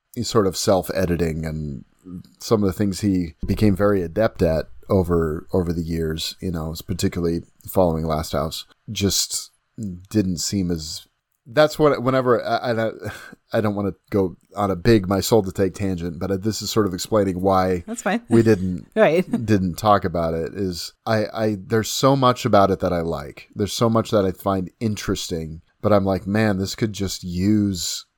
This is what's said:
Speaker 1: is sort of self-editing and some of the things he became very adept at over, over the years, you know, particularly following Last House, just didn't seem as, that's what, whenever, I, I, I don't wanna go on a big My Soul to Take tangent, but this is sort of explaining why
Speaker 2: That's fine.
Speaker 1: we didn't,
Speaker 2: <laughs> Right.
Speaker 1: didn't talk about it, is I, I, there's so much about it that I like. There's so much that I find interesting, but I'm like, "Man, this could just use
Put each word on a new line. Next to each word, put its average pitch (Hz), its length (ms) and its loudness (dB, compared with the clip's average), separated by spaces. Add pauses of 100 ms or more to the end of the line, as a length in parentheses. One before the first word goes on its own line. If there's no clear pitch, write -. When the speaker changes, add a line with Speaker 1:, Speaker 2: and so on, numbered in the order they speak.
(160)
Speaker 1:
is 120 120 -6
sort 110 180 2
of 92 100 -2
self-editing 85 880 0
and 78 400 -6 (540)
some 110 240 0
of 101 60 2
the 92 60 0
things 98 260 -2
he 92 340 0 (140)
became 98 280 2
very 101 280 2
adept 92 400 -2
at 80 240 2 (220)
over, 85 640 2
over 87 200 0
the 82 80 -2
years, 80 600 -4
you 92 100 -4
know, 80 240 -6 (100)
particularly 85 560 -2 (260)
following 82 380 2
Last 78 280 -2
House, 78 320 -4 (260)
just - 580 -2 (600)
didn't 95 300 0
seem 95 300 -2
as, 80 380 -6 (400)
that's 147 320 2
what, 143 240 4
whenever, 127 420 2
I, 117 280 -2
I, 110 180 0 (640)
I 117 80 2
don't 104 140 0
wanna 101 180 -2 (160)
go 95 260 0 (200)
on 101 140 0
a 95 60 0
big 98 320 4
My 95 140 2
Soul 110 220 4
to 92 100 -6
Take 95 220 0
tangent, 87 440 -6
but 95 240 -4
this 107 180 -4
is 104 80 -8
sort 107 180 2
of 90 60 -4
explaining 95 480 0
why 92 460 2
Speaker 2:
That's 226 140 -10
fine. 220 280 -2
Speaker 1:
we 117 140 6
didn't, 92 480 0
Speaker 2:
<laughs> - 40 -8
Right. 180 300 4 (200)
Speaker 1:
didn't 95 300 2
talk 104 280 4
about 82 300 -2
it, 82 220 -4
is 92 360 -6 (140)
I, 110 280 0
I, 107 260 -2
there's 107 300 -2
so 139 280 4
much 127 280 2
about 101 240 6
it 92 120 2
that 92 120 2
I 85 60 0
like. 76 560 -6
There's 104 180 -2
so 117 160 2
much 113 220 2
that 104 140 4
I 92 60 0
find 95 380 -2 (120)
interesting, 87 800 -4 (200)
but 104 120 2
I'm 98 120 4
like, 95 220 0
"Man, 104 300 2
this 98 180 -4
could 107 180 -2
just 95 300 -6
use 95 800 0 (120)